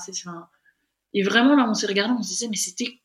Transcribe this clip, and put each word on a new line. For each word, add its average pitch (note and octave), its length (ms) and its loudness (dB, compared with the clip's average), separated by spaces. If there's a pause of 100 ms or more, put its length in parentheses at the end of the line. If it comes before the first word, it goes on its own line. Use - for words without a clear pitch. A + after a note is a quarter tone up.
C'est, F#3+ 80 -14
enfin, F3 340 -12 (680)
et G3 120 0
vraiment, A#3 320 4
là, B3+ 120 4
on G#3+ 60 0
s'est - 140 -2
regardé, G3+ 280 0
on A3 60 -4
se F#3 60 -8
disait, « A3+ 220 -6
Mais G3 60 -6
c'était - 480 -8